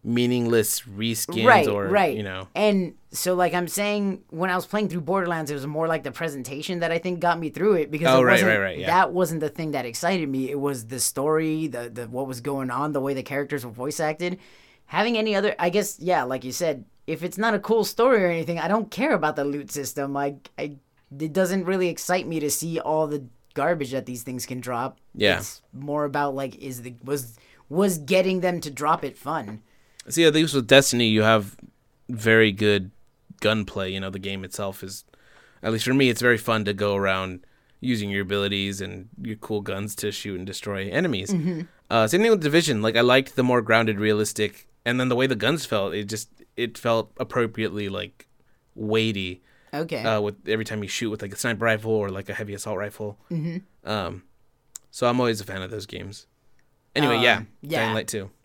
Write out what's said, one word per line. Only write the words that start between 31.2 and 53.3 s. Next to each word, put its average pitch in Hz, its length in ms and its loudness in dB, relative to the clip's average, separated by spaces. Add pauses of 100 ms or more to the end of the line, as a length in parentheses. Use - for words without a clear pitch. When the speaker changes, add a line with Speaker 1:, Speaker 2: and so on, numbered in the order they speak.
Speaker 1:
have 107 340 4 (540)
very 113 420 6
good 101 400 2 (480)
gunplay. 101 540 0
You 98 80 -4
know, 95 80 -6
the 98 100 -8
game 95 240 -6
itself 95 400 -8
is, 95 220 -14 (560)
at 110 100 -2
least 110 140 0
for 127 80 2
me, 135 160 6
it's 113 120 0
very 120 160 6
fun 110 280 0
to 101 80 0
go 101 220 0
around 95 500 -2 (340)
using 107 300 -2
your 98 140 -2
abilities 98 580 -2
and 95 260 -10 (140)
your 110 160 -8
cool 104 240 -6
guns 101 340 -6
to 104 160 -4
shoot 98 260 -8
and 92 80 -8
destroy 98 440 -6
enemies. 123 420 -2
Speaker 2:
Mm-hmm. 170 300 -2 (280)
Speaker 1:
Uh, 113 180 4
same 180 140 2
thing 226 100 6
with 196 120 4
Division. 147 380 2
Like, 110 160 2
I 120 40 6
liked 127 360 4
the 127 60 2
more 123 180 4
grounded, 110 360 2
realistic, 107 720 0 (180)
and 123 140 0
then 127 80 0
the 123 80 2
way 131 100 2
the 131 120 0
guns 135 280 0
felt, 98 280 -2
it 101 160 -6
just, 107 180 -8 (300)
it 117 200 -4
felt 113 400 0
appropriately, 107 720 -2
like, 95 400 -10 (480)
weighty. 107 680 -2 (320)
Speaker 2:
Okay. 147 300 -4
Speaker 1:
Uh, 110 160 2
with 104 160 -2 (140)
every 110 160 0
time 107 180 -6
you 95 60 -8
shoot 113 220 -2
with, 107 100 -6
like, 98 100 -8
a 98 60 -12
sniper 113 260 -2
rifle 110 300 0
or, 101 160 0
like, 98 180 -8
a 101 60 -8
heavy 104 200 -8
assault 101 240 -6
rifle. 104 400 -8 (140)